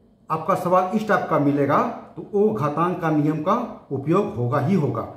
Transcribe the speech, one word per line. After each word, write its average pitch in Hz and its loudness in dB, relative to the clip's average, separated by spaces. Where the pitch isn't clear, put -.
आपका 165 -2
सवाल 185 2
इस - -2
टाइप 190 0
का 156 2
मिलेगा 143 2
तो - -14
वो 208 4
घातांक 156 -2
का 160 -2
नियम 151 0
का 196 2
उपयोग 180 0
होगा 123 0
ही 156 2
होगा, 120 0